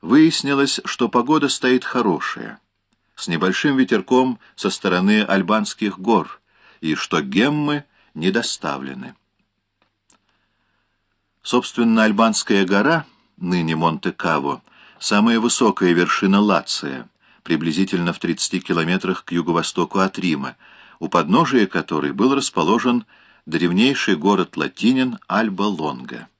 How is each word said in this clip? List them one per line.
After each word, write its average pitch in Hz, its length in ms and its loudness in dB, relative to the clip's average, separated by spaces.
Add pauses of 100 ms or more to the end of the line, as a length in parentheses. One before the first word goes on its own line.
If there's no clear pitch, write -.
Выяснилось, 139 840 2
что - 240 -2
погода 139 400 2
стоит 127 340 2
хорошая, - 760 -4 (560)
с - 120 -10
небольшим 92 500 0
ветерком 127 600 2 (180)
со - 140 -2
стороны 98 540 2
Альбанских 101 720 -2
гор, 95 420 0 (420)
и 80 140 -2
что - 260 -2
геммы 147 640 0 (280)
не 190 180 -2
доставлены. 69 840 -6 (2250)
Собственно, 117 640 2
Альбанская 107 600 2
гора, 117 400 2 (320)
ныне 87 380 -2
Монте-Каво, 80 840 -2 (380)
самая 110 400 2
высокая 107 540 2
вершина 95 480 2
Лация, 76 680 -2 (340)
приблизительно 85 720 0
в - 60 -10
тридцати 87 400 -2
километрах 90 680 -2
к - 60 -10
юго-востоку 85 680 -2
от 95 200 -2
Рима, 76 380 -4 (420)
у 82 80 -8
подножия 123 580 2
которой 76 460 -4
был 131 240 0
расположен 117 680 0 (400)
древнейший 90 720 2
город 92 420 0
латинин 120 600 0 (100)
Альба-Лонга. 85 1000 -4 (120)